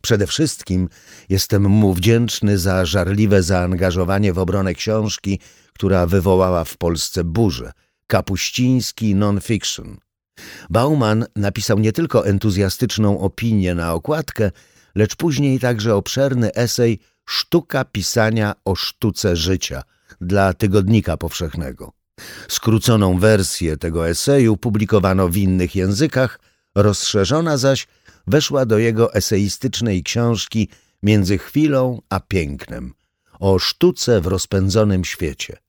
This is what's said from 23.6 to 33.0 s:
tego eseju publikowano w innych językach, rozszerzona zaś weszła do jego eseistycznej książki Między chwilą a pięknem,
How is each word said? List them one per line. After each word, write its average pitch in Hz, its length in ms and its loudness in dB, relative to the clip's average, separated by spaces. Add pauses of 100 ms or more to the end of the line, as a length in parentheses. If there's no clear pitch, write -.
tego 82 320 -2
eseju 113 480 2
publikowano 98 720 2
w 87 80 -2
innych 92 380 0
językach, 104 640 -2 (360)
rozszerzona 107 840 0
zaś 131 300 0 (400)
weszła 139 380 2
do 110 120 2
jego 113 360 2
eseistycznej 101 920 -2
książki 113 680 -2 (340)
Między 101 340 4
chwilą 135 720 0
a 98 100 -2
pięknem, 69 760 -6 (460)